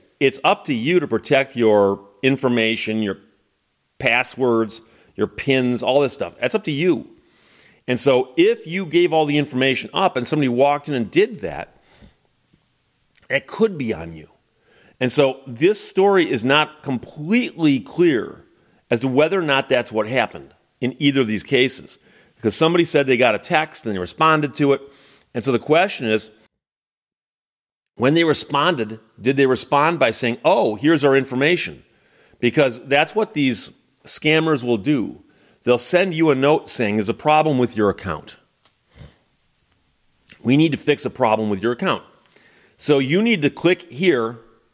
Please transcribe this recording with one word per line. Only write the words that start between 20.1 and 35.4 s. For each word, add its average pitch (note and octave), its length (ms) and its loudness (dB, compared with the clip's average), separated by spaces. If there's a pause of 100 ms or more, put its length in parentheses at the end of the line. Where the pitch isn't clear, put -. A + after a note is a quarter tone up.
in B2+ 200 -4
either C#3 220 2
of A#2 60 0
these G#2+ 160 -4
cases, B2+ 560 -2 (380)
because A2 180 -2
somebody E3+ 300 2
said C#3+ 200 0
they C3 120 2
got A#2 180 2
a G2+ 40 -6
text - 460 -4
and A2 80 -4
they F#2+ 60 -4
responded D3+ 540 0
to C#3 180 0
it. C3 100 0 (520)
And A#2+ 100 -6
so C3+ 80 -2
the A#2+ 80 0
question D#3+ 480 0
is, A2 240 -2 (1700)
when C3 160 2
they E3 100 4
responded, C#3+ 760 -2 (200)
did C3 180 0
they C#3 80 4
respond C#3+ 540 0
by B2 120 2
saying, A#2+ 340 -4
"Oh, D#3 300 2
here's C#3 280 2
our C3+ 120 4
information"? C3 680 -2 (560)
Because B2 460 0
that's C#3+ 300 0
what G#3+ 180 -4
these C3+ 380 -2 (340)
scammers D#3 580 0
will A#2+ 140 0
do. G#2 460 -4 (400)